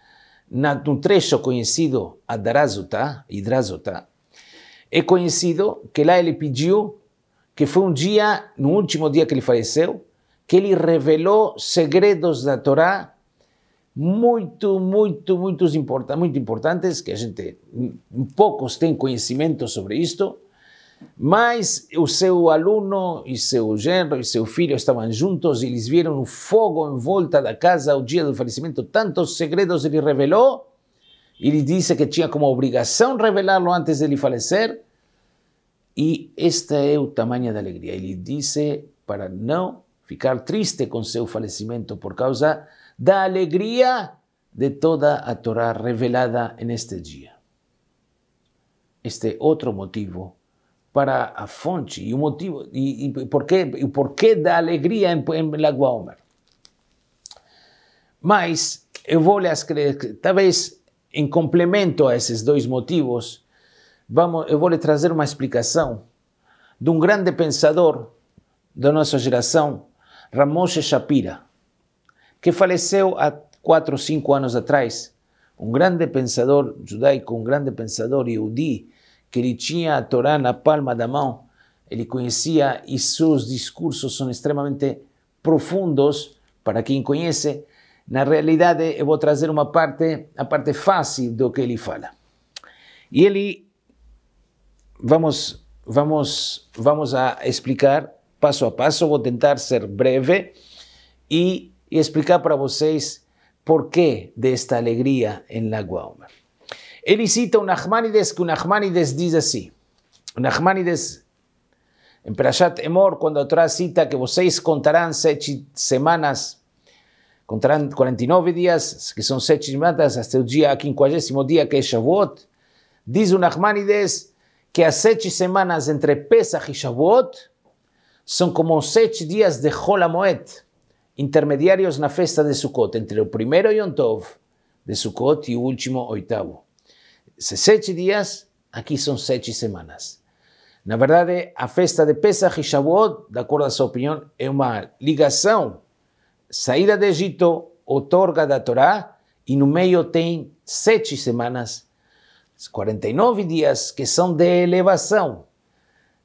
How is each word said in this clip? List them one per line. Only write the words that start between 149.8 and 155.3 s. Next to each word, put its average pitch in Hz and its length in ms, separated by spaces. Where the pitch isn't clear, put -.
tem 165 480
sete - 540
semanas, 120 680
quarenta 104 360
e 110 60
nove 208 300
dias, 156 480
que 135 140
são 175 280
de 175 300
elevação. 175 840